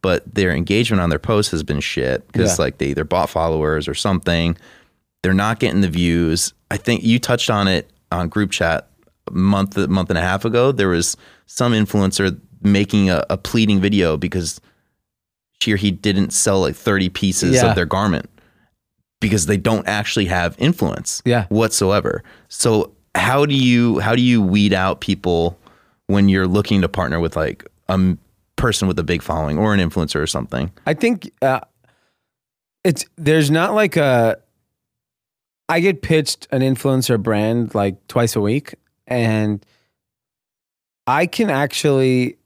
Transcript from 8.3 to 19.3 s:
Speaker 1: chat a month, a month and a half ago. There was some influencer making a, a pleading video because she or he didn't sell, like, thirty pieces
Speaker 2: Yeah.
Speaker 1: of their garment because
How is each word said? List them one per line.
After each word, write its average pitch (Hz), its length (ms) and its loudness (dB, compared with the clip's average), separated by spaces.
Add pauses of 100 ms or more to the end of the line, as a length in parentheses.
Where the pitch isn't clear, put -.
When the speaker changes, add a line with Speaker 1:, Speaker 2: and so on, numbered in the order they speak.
Speaker 1:
chat 82 360 -2 (400)
a - 60 -12
month, 98 440 0
a 92 100 0
month 92 220 0
and 87 80 0
a 82 40 -2
half 92 220 -2
ago. 120 300 2
There 101 160 0
was 85 260 0 (300)
some 123 280 -2
influencer 98 640 0 (240)
making 101 480 2
a, 85 200 0
a 92 80 -2
pleading 104 420 0
video 92 380 2
because 87 420 -6 (1000)
she 113 100 -2
or 101 60 2
he 98 140 0
didn't 95 420 0
sell, 98 280 2
like, 73 140 -2
thirty 98 320 0
pieces 90 480 0
Speaker 2:
Yeah. - 140 4
Speaker 1:
of 92 60 2
their 87 100 0
garment 95 440 -2 (920)
because 101 240 0